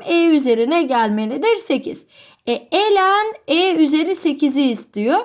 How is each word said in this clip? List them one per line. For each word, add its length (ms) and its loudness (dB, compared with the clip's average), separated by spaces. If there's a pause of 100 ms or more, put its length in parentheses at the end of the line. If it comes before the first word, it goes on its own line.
e 200 0
üzerine 580 2
gelmelidir 720 0
sekiz. 500 -6 (420)
E, 60 0 (180)
ln 640 2 (140)
e 260 2
üzeri 420 0
sekizi 460 0
istiyor. 640 -2